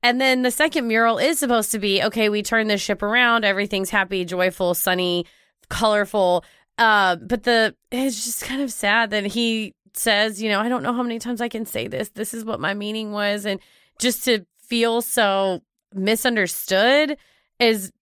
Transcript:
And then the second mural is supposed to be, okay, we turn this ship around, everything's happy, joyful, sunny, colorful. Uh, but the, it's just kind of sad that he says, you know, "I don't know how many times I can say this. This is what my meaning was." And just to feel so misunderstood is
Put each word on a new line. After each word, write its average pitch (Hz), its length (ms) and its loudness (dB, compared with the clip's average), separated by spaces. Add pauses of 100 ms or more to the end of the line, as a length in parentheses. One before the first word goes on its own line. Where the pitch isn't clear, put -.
And 247 180 2
then 254 220 2
the 254 80 2
second 294 360 0
mural 226 320 2
is 302 200 2
supposed 240 340 0
to 220 60 -4
be, 196 260 0
okay, 214 240 0
we 208 140 0
turn 220 260 0
this 202 140 2
ship 208 200 -4
around, 233 420 2
everything's 196 460 0
happy, 190 340 0
joyful, 180 500 0
sunny, 180 520 0 (420)
colorful. 202 760 2 (340)
Uh, 208 380 4
but 202 260 -4
the, 226 320 2 (160)
it's 247 340 -4
just 233 200 -6
kind 269 180 -4
of 269 100 -4
sad 214 380 0
that 208 160 -2
he 220 480 -2 (220)
says, 214 460 0
you 226 60 -2
know, 202 100 2
"I 220 100 0
don't 247 140 -2
know 240 100 -2
how 240 120 -2
many 233 160 -6
times 240 200 -6
I 240 80 -2
can 220 180 -8
say - 200 -6
this. - 240 -6
This 220 240 -10
is 226 100 -10
what 220 140 -6
my 196 160 -2
meaning 208 380 -6
was." 202 340 -4
And 196 140 -4 (400)
just 240 240 -2
to 220 200 0 (220)
feel 233 340 2
so 196 600 0 (560)
misunderstood 240 1000 2 (440)
is 220 420 2